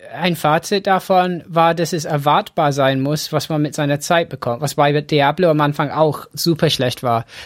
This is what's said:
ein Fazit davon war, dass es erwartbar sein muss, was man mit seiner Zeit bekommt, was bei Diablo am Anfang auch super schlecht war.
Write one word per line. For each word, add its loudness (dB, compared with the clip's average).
ein -2
Fazit 0
davon 2
war, 2
dass -4
es -4
erwartbar 0
sein 2
muss, -4
was -2
man 0
mit -4
seiner -2
Zeit 0
bekommt, -6
was -4
bei 2
Diablo 2
am 2
Anfang 0
auch 0
super 0
schlecht -2
war. 0